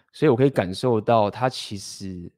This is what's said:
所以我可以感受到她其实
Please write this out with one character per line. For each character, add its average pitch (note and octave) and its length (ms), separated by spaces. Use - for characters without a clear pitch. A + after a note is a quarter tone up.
所 - 160
以 - 20
我 B2 60
可 B2+ 100
以 D3 40
感 G2 240
受 A#2 260
到 G#2+ 320
她 B2+ 160
其 - 300
实 F#2+ 600